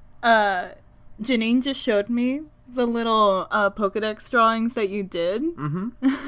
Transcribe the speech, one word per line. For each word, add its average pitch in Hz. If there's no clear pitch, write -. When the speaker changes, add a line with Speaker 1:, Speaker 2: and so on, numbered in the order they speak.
Speaker 1:
uh, 202
Janine 240
just 269
showed 208
me 247
the 247
little, 220
uh, 202
Pokedex 214
drawings 226
that 208
you 202
did, 185
Speaker 2:
Mm-hmm. 165